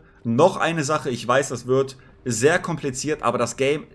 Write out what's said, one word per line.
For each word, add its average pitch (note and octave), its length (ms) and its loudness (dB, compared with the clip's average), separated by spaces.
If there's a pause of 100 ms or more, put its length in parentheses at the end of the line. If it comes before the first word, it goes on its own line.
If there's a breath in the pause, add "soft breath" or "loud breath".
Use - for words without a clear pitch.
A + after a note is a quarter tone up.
(240 soft breath)
noch C#3 320 4
eine D#3+ 260 0
Sache. D3+ 280 -2
Ich A#2+ 180 -6
weiß, C3+ 220 2
das B2 180 -8
wird C3 280 2 (280 loud breath)
sehr B2+ 340 2
kompliziert, D3 640 -4
aber A#2+ 160 0
das A#2 180 -2
Game C#3+ 280 0 (100)